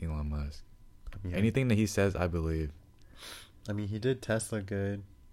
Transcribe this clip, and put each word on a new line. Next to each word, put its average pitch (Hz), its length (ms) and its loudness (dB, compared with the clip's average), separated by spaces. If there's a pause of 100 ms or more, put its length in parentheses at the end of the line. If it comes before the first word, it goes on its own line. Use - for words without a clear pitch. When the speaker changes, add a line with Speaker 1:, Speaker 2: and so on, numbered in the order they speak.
Speaker 1:
Elon 76 260 -2
Musk. 73 320 -4 (500)
Speaker 2:
I - 60 -12 (100)
mean, 87 80 -2
Speaker 1:
Anything 113 340 4
that 110 100 6
he 107 80 4
says, 98 280 2
I 90 120 2
believe. 80 440 0 (960)
Speaker 2:
I 104 60 -2
mean, 104 140 -2
he 107 100 -2
did 127 240 0
Tesla 110 400 0
good. 101 400 -2 (320)